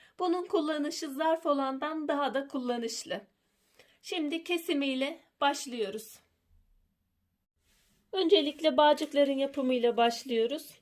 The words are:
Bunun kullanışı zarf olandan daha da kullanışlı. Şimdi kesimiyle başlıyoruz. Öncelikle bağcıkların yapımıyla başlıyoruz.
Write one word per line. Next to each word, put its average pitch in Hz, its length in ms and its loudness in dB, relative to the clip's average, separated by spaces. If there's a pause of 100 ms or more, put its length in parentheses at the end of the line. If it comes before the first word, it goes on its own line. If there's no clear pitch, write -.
(180)
Bunun 359 280 0
kullanışı 311 640 -2
zarf 320 360 0
olandan 285 640 -2
daha 285 260 0
da 277 140 -4
kullanışlı. 240 720 -6 (840)
Şimdi 330 420 -4
kesimiyle 285 760 -2 (200)
başlıyoruz. 233 760 -4 (1900)
Öncelikle 311 640 2
bağcıkların 294 600 4
yapımıyla 254 580 0
başlıyoruz. 233 720 0 (120)